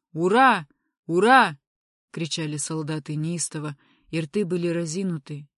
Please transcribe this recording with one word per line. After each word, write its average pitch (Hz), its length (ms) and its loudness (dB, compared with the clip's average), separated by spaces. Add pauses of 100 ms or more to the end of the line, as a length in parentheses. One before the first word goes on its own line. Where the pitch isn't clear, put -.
(120)
Ура! 190 540 4 (400)
Ура!" 196 500 4 (540)
кричали 156 460 -4
солдаты 156 580 -6
неистово, 151 640 -6 (340)
и 160 100 -2
рты 202 240 -2
были 175 220 -2
разинуты, 165 920 -4